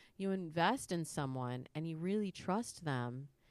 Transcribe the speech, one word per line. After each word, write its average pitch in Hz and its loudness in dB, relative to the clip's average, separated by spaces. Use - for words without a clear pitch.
You 196 0
invest 185 2
in 170 2
someone 127 -2
and 156 -2
you 160 -4
really 196 0
trust - -2
them, 131 0